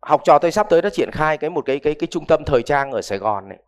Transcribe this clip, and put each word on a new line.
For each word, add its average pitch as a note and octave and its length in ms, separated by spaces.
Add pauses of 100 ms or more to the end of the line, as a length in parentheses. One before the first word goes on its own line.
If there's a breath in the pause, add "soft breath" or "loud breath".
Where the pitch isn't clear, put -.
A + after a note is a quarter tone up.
học D3+ 220
trò D3+ 140
tôi E3 140
sắp G#3 180
tới E3+ 120
nó G3+ 80
triển - 220
khai D#3 260
cái, D#3 120
một D#3+ 140
cái, C#3 140
cái, D3+ 160
cái D#3+ 120
trung D#3+ 200
tâm D3+ 180
thời C#3 180
trang C#3 300
ở G#2+ 100
Sài G2 160
Gòn G2 300
này. F#2+ 200